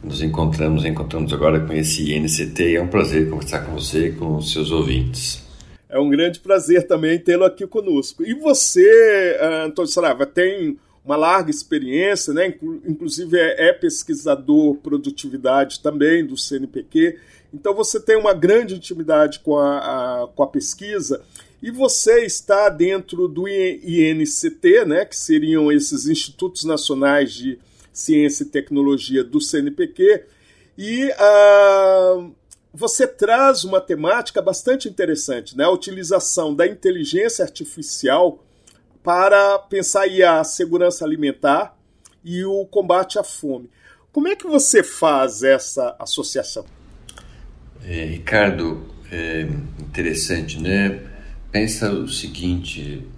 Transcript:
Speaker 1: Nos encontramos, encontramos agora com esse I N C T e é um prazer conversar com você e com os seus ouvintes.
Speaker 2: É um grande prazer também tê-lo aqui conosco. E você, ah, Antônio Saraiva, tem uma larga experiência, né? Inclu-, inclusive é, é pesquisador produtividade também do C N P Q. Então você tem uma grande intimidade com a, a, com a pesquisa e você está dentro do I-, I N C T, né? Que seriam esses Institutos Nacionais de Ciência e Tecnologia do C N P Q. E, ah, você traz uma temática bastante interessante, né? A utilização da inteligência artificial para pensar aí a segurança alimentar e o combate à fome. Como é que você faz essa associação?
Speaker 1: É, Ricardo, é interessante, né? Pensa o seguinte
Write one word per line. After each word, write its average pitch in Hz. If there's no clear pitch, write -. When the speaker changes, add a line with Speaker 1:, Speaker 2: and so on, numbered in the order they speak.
Speaker 1:
Nos 71
encontramos, 78
encontramos 78
agora 78
com 78
esse 76
I 76
N 76
C 78
T 85
e 82
é 85
um 90
prazer 78
conversar 76
com 73
você 76
e 80
com 80
os 76
seus 78
ouvintes. 65
Speaker 2:
É 127
um 143
grande 165
prazer 180
também 165
tê-lo 175
aqui 185
conosco. 185
E 220
você, 220
ah, 160
Antônio 156
Saraiva, 139
tem 175
uma 143
larga 165
experiência, 147
né? 180
Inclu-, -
inclusive 165
é, 160
é -
pesquisador 147
produtividade 139
também 151
do 131
C -
N 131
P -
Q. 165
Então 202
você 214
tem 220
uma 208
grande 190
intimidade 156
com 147
a, 143
a, 127
com 143
a 135
pesquisa 190
e 226
você 240
está 202
dentro 180
do 175
I-, 190
I 170
N 156
C 160
T, 196
né? 175
Que -
seriam 156
esses 143
Institutos 156
Nacionais 143
de 123
Ciência 147
e 143
Tecnologia 139
do 120
C 147
N 143
P 160
Q. 190
E, 240
ah, 196
você 226
traz 254
uma 190
temática 190
bastante 226
interessante, 143
né? 143
A 175
utilização 180
da 170
inteligência 185
artificial 160
para 196
pensar 196
aí 185
a 160
segurança 175
alimentar 151
e 175
o 196
combate 185
à 196
fome. 127
Como 302
é 403
que 381
você 285
faz 131
essa 131
associação? -
Speaker 1:
É, 82
Ricardo, 82
é 80
interessante, 78
né? 98
Pensa 107
o -
seguinte 73